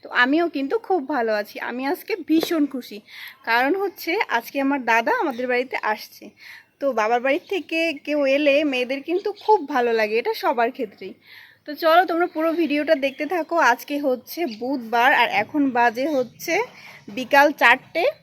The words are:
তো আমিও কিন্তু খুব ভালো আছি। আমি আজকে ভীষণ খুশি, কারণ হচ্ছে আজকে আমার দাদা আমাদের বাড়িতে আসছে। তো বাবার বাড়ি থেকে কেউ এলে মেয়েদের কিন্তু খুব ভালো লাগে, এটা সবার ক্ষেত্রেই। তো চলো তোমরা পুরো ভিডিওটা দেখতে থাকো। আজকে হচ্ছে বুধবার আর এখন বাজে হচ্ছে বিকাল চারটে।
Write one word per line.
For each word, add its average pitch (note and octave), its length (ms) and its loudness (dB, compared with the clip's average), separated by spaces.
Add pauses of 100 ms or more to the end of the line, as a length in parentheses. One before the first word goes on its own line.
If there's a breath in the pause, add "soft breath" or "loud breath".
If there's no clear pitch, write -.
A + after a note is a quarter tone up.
তো - 60 -16
আমিও C#4+ 400 2
কিন্তু C#4 280 -4
খুব F4 300 -2
ভালো A#3 260 -2
আছি। G#3 260 -6
আমি A#3+ 260 -8
আজকে F4+ 300 -4 (120)
ভীষণ D#4+ 380 2
খুশি, A#3 340 -10 (460 loud breath)
কারণ B3 300 2
হচ্ছে G4 440 -4 (100)
আজকে A#3 320 -4
আমার C#4 240 -2
দাদা A#3 260 2 (100)
আমাদের B3+ 260 -4
বাড়িতে B3 340 -2
আসছে। G#3+ 480 -6 (500 loud breath)
তো C#4 140 -2
বাবার A3+ 280 2
বাড়ি C4+ 180 0 (100)
থেকে E4 440 -2 (120)
কেউ D4 200 0
এলে C#4+ 380 2
মেয়েদের C4 400 -4
কিন্তু G4 300 -4 (120)
খুব G4 220 4
ভালো A#3+ 260 0
লাগে, A3 240 0
এটা E4+ 160 -2
সবার A#3+ 380 0
ক্ষেত্রেই। G3+ 420 -10 (520 loud breath)
তো D4+ 100 -10
চলো E4+ 300 4
তোমরা E4+ 220 0
পুরো D#4+ 260 -2
ভিডিওটা D4+ 420 0
দেখতে C4+ 300 -4
থাকো। E4 300 -4
আজকে C#4+ 440 2
হচ্ছে C#4+ 460 -4
বুধবার A#3+ 680 0
আর A#3 180 2
এখন C#4 380 0
বাজে A#3+ 380 0
হচ্ছে D#4+ 560 -2 (440 loud breath)
বিকাল C#4 440 4
চারটে। C4+ 540 2 (180)